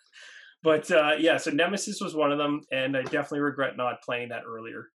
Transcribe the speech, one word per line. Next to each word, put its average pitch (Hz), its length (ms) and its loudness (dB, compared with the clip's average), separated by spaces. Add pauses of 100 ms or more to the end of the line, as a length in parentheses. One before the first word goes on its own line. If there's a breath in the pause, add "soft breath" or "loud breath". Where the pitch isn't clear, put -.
(640 loud breath)
But, 156 280 4
uh, 156 280 6
yeah, 156 180 4
so 156 160 -4
Nemesis 190 480 0
was 165 160 -6
one 147 160 4
of 147 60 0
them, 147 240 -2 (100)
and 135 240 -2
I 131 60 0
definitely 143 380 -2
regret 135 360 -2
not 123 260 -4
playing 120 280 -6
that 117 160 -8
earlier 113 480 -14